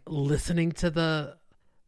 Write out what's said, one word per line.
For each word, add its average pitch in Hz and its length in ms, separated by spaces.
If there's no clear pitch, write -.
listening 156 680
to 175 160
the, 160 480